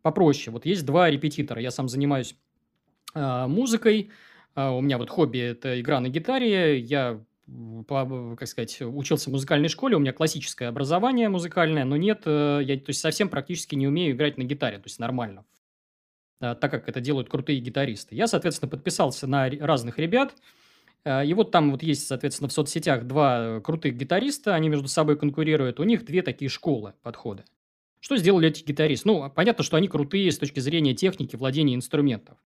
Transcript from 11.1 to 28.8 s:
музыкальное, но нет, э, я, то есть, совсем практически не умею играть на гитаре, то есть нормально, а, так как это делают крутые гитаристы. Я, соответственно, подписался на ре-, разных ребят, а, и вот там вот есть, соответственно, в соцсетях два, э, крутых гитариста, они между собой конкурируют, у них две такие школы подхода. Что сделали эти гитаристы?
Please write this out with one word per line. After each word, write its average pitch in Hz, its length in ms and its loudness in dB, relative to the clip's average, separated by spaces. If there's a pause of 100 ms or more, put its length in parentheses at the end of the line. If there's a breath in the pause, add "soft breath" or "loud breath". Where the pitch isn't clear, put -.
музыкальное, 165 560 0
но 139 120 2
нет, 208 280 2
э, 147 380 2
я, 135 140 0
то 139 120 -10
есть, 131 120 -4
совсем 160 280 0
практически 151 460 -6
не 135 120 2
умею 147 280 2
играть 143 220 0
на 131 60 -4
гитаре, 123 340 -4
то - 100 -20
есть - 120 -16
нормально, 117 460 -6 (960)
а, 120 140 -4
так 139 160 0
как - 180 -6
это 131 120 -6
делают 135 280 -2
крутые 139 300 -2
гитаристы. 120 560 -6
Я, 208 120 0
соответственно, - 440 -2
подписался 143 560 -2
на 131 220 2
ре-, 143 100 -6
разных 139 400 0
ребят, 233 360 0 (680 soft breath)
а, 139 180 0
и 151 100 0
вот 202 180 2
там 151 200 6
вот 135 120 -4
есть, 147 240 0
соответственно, 135 420 -4
в - 40 -8
соцсетях 143 520 0
два, 123 540 2
э, - 20 -8
крутых 156 360 -2
гитариста, 196 580 0
они 160 140 2
между 143 200 0
собой 151 280 2
конкурируют, 147 640 0
у 151 40 0
них 226 220 2
две 180 180 0
такие 139 260 -4
школы 110 440 -4 (100)
подхода. 110 420 -12 (560)
Что 277 160 -2
сделали 170 320 6
эти - 140 -4
гитаристы? 156 460 0